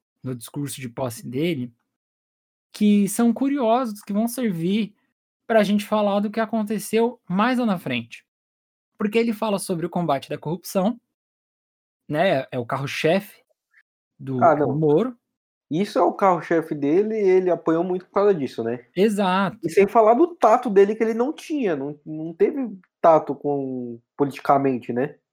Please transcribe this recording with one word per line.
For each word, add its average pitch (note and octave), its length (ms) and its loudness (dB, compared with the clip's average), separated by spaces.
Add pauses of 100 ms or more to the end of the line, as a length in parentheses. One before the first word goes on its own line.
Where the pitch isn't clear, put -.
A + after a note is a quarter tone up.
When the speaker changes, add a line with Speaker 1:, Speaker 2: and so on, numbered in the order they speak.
(220)
Speaker 1:
no C3 120 -6
discurso C3+ 460 -10
de B2+ 80 -10
posse B2 400 -8
dele C3 440 -4 (1000)
que G#3 360 2
são A#3 260 2
curiosos, B3 680 0
que - 100 -10
vão G#3+ 140 0
servir G3+ 680 -2 (520)
pra A3 160 4
gente G#3 220 0
falar G#3 360 0
do G#3 100 -4
que A3 100 -4
aconteceu A3 880 -2
mais A3+ 300 2
lá B3 80 0
na F#3+ 120 0
frente. A#2 460 -8 (720)
Porque G#3+ 200 0
ele A#3 160 0
fala G#3+ 240 -4
sobre F3 280 -6
o E3+ 40 -6
combate D3+ 400 -2
da D3 80 -8
corrupção, F#3 600 -4 (1080)
né, D3+ 420 0
é C3+ 80 -6
o A2+ 80 -6
carro-chefe C#3+ 760 -2 (760)
do, C3 240 -4
Speaker 2:
Ah, E3 120 6
Speaker 1:
do D3 140 0
Speaker 2:
não. B2+ 80 -2
Speaker 1:
Moro. D#3+ 400 2 (540)
Speaker 2:
Isso G3 280 -2
é - 40 4
o - 100 2
carro-chefe E3 640 0
dele E3 400 0
e G#3 160 2
ele F#3 200 4
apanhou E3 340 0
muito F#3 220 -4
por - 60 -20
causa G3+ 220 2
disso, C3 280 -6
né? A#2 320 -6
Speaker 1:
Exato. F#3+ 720 0
Speaker 2:
E D#3+ 60 -4
sem G3 180 4
falar A3+ 260 6
do D#4+ 220 2
tato B3 340 4
dele G3+ 240 6
que A3 80 -2
ele A3+ 120 0
não B3 180 -2
tinha, C4+ 420 -4
não, C#3+ 300 -6
não D#3 300 -10
teve A3 440 -2 (220)
tato D#3+ 340 4
com, C3 640 -6 (160)
politicamente, C3+ 760 0
né? B2 240 -4 (160)